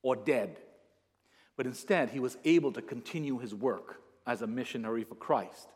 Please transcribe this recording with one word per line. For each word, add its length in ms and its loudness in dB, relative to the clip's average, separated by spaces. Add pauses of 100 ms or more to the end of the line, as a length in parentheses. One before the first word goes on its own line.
or 160 2
dead. 400 0 (960)
But 100 -2
instead, 440 2
he 100 -6
was 240 -2
able 300 6
to 80 -6
continue 560 -6
his 180 -6
work 460 -2 (260)
as 140 -2
a 60 -4
missionary 560 -4
for 120 -12
Christ. 600 -2